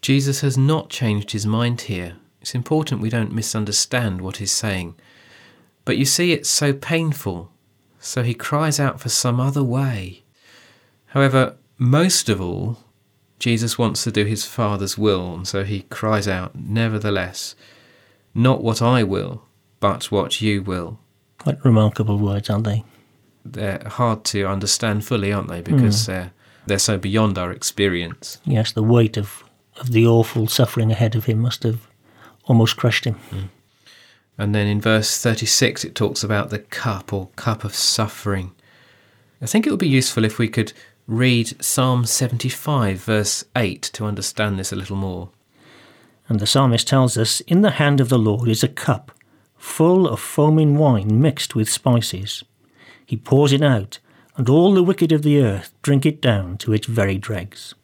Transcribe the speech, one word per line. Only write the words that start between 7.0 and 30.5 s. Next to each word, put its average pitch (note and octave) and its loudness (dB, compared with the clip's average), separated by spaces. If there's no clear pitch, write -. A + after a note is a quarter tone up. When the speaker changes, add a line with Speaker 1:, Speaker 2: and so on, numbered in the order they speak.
Speaker 1:
so - -6
he A#2+ -2
cries D3 -2
out C#3 -2
for A#2+ -6
some B2 0
other C#3 0
way. A#2+ -4
However, C3+ 2
most C#3+ 2
of F#2 0
all, F#2 -4
Jesus A#2 0
wants A#2 -2
to A#2+ -2
do G#2+ 0
his G#2+ -4
Father's G2+ -4
will, F#2 0
and F2+ -10
so F#2+ -4
he G2 -6
cries G#2+ -2
out, F#2 -6
"Nevertheless, G#2 -4
not B2 4
what A2+ -2
I A#2+ 4
will, F#2+ -4
but - -2
what G2 -2
you G#2 0
will." F#2 -6
Speaker 2:
Quite C#3 -4
remarkable G#2+ 4
words, G2+ -2
aren't G#2+ 0
they? G#2+ -2
Speaker 1:
They're A2 -8
hard A2 -2
to G2+ -2
understand G#2 -2
fully, G2+ -2
aren't G2 -4
they? F2 -8
Because A2 2
Speaker 2:
Mm. - -6
Speaker 1:
they're, F#2 -8
they're G2 0
so G#2 0
beyond G2+ 0
our F2+ -4
experience. F2 -4
Speaker 2:
Yes, A2 0
the A2 -2
weight A2+ 4
of, - -10
of B2+ -4
the A2+ 6
awful A2+ 4
suffering A2+ 0